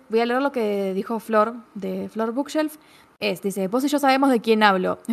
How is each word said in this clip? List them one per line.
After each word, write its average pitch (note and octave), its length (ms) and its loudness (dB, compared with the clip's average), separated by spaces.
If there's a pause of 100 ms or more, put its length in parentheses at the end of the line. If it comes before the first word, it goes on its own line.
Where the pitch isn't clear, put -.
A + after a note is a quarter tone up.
voy A3 120 2
a A#3+ 60 2
leer B3 160 0
lo C#4 80 0
que G3+ 420 -2
dijo G3+ 280 -4
Flor, A3 340 2 (200)
de F#3+ 340 -8
Flor A3+ 240 -4
Bookshelf, D4+ 440 -2 (440)
es, F#3+ 220 -2
dice, F#3+ 260 -2
"Vos B3+ 160 0
y C#4+ 40 0
yo C#4+ 120 0
sabemos C4+ 300 4
de A#3+ 100 4
quién A3 240 2
hablo. F#3 340 2 (140)